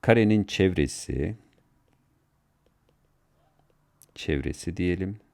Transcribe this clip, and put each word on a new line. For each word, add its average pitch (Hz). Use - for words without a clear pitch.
karenin 107
çevresi, 78
çevresi -
diyelim. 92